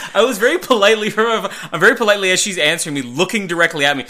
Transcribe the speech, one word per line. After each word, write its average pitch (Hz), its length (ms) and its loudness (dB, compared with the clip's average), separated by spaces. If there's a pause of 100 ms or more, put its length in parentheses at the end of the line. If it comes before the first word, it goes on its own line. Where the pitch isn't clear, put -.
(140)
I 202 100 4
was 247 140 0
very 269 200 2
politely, 214 560 2
<laughs> - 20 -18
I'm 208 640 -4
very 226 160 6
politely 208 340 0
as 185 100 2
she's 196 160 -4
answering 160 380 -2
me, 139 80 -4
looking 180 440 -4
directly 165 380 0
at 143 100 2
me. 131 160 -8